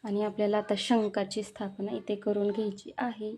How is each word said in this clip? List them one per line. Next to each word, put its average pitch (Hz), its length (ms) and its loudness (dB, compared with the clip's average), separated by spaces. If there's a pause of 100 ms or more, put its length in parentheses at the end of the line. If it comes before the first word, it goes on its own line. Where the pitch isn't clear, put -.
आणि 208 200 0
आपल्याला 208 340 2
आता 208 200 2
शंखाची 208 640 2
स्थापना 202 480 -6
इथे 208 240 -2
करून 208 360 2
घ्यायची 202 460 -2
आहे. 220 400 -4